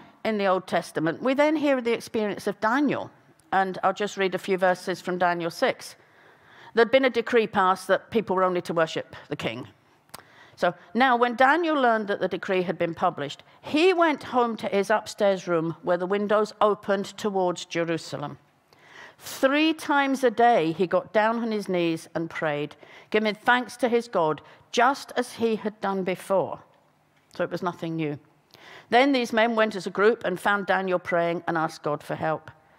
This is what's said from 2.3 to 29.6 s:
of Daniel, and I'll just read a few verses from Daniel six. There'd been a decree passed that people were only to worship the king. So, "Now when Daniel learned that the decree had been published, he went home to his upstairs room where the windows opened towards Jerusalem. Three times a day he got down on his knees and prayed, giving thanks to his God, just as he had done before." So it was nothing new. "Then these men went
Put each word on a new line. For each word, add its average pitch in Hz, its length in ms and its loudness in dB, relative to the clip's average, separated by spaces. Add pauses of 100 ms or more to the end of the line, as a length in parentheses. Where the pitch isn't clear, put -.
of 202 140 -4
Daniel, 214 500 0 (440)
and 190 300 0
I'll 190 100 2
just 202 240 -6
read 190 180 0
a 180 40 -2
few 190 180 -2
verses 180 420 0
from 180 180 -6
Daniel 175 320 0
six. - 460 -4 (800)
There'd 226 160 4
been 269 140 4
a 277 40 4
decree 233 380 0
passed 185 400 2
that - 240 0
people 196 240 0
were 185 80 2
only 180 180 0
to 175 120 -6
worship 160 420 -2 (120)
the 147 80 -8
king. 127 320 -6 (880)
So, 175 200 0 (180)
"Now 247 220 4
when 240 200 2
Daniel 311 400 4
learned 226 320 2
that 202 120 -2
the 185 80 0
decree 185 340 -2
had 175 160 -4
been 170 160 -2
published, 156 500 -4 (180)
he 330 300 2
went 330 320 2
home 240 340 0
to - 100 -6
his 196 240 0
upstairs 196 560 0
room 165 340 0
where 175 160 0
the 180 80 -2
windows 208 560 0
opened 202 440 0
towards 190 600 -2
Jerusalem. 156 720 -6 (800)
Three 294 560 0
times 277 500 0
a 247 60 6
day 214 420 4
he 180 140 0
got 175 260 0
down 220 280 2
on 226 120 -4
his 208 180 -4
knees 170 440 0
and 165 160 -4
prayed, 151 460 -4 (340)
giving 214 240 0
thanks 240 440 0
to 247 120 0
his 233 180 0
God, 156 340 0 (300)
just 247 440 0
as 247 180 -4
he 226 220 -2
had 208 260 -6
done 196 220 -2
before." 180 560 -2 (720)
So 185 100 -4
it - 80 -6
was 175 120 -6
nothing 165 320 -4
new. 147 240 -4 (720)
"Then 262 200 6
these 240 220 0
men 226 220 2
went 220 200 2